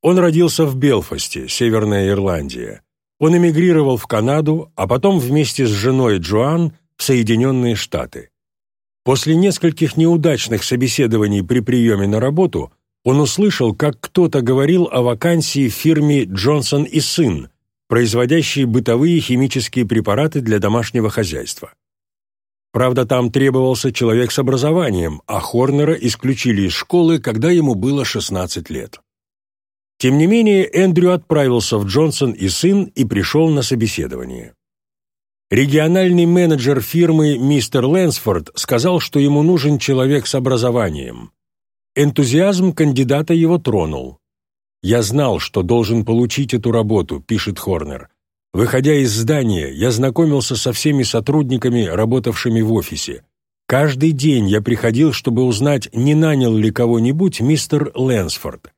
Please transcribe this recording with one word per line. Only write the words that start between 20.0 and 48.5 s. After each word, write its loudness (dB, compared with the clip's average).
для 0
домашнего 0
хозяйства. -8
Правда, 0
там 0
требовался 0
человек 0
с -4
образованием, -2
а -4
Хорнера 0
исключили -2
из -2
школы, 0
когда -2
ему 2
было -2
шестнадцать -6
лет. -12
Тем 2
не 4
менее, 4
Эндрю 4
отправился 0
в -2
«Джонсон 0
и -2
сын» 0
и 0
пришел 0
на 0
собеседование. -6
Региональный 2
менеджер 2
фирмы 2
мистер 0
Лэнсфорд 0
сказал, 0
что -2
ему 2
нужен 2
человек 0
с -6
образованием. -2
Энтузиазм 2
кандидата 0
его 2
тронул. -4
«Я 2
знал, 0
что -4
должен 0
получить -2
эту -2
работу», 0
пишет -4
Хорнер. -6